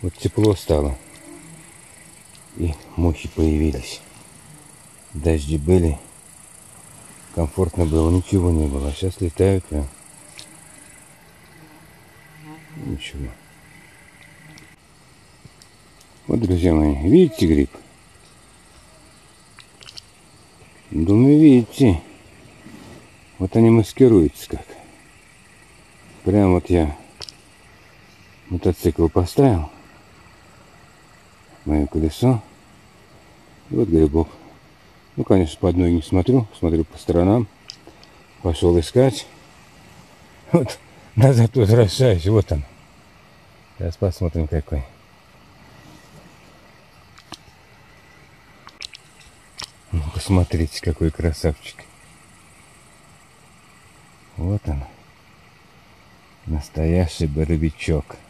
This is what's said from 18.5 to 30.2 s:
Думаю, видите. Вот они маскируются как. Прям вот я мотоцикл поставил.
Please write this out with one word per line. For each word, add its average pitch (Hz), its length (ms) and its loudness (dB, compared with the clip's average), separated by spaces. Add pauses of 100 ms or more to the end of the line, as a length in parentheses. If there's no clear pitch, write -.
Думаю, 107 480 4
видите. 123 640 4 (1400)
Вот 92 160 -6
они 113 160 6
маскируются 113 800 4
как. - 180 -12 (1600)
Прям 98 300 4
вот 87 160 -2
я 80 260 0 (1500)
мотоцикл 87 580 -2
поставил. 90 640 0 (1900)